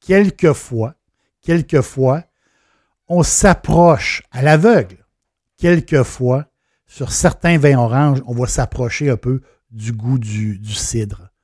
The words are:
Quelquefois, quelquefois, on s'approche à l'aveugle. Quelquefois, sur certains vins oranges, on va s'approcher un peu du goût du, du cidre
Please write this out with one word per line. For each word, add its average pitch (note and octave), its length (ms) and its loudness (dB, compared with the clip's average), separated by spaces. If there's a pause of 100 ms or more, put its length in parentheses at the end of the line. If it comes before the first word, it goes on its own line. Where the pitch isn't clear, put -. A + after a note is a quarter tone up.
Quelquefois, D#3+ 920 0 (460)
quelquefois, D3 840 -2 (840)
on F3 140 2
s'approche E3 1080 2
à B2+ 120 -6
l'aveugle. D3+ 640 2 (500)
Quelquefois, C#3+ 880 0 (400)
sur - 260 -12
certains E3+ 440 0
vins C#3+ 220 4
oranges, C3+ 480 0
on A#2+ 80 -8
va A#2+ 120 -4
s'approcher B2 600 -4
un B2 80 0
peu C3 240 -4 (300)
du A2+ 220 -10
goût A#2+ 260 -2
du, G#2+ 400 -6
du G#2+ 160 -12
cidre G2+ 560 -8 (140)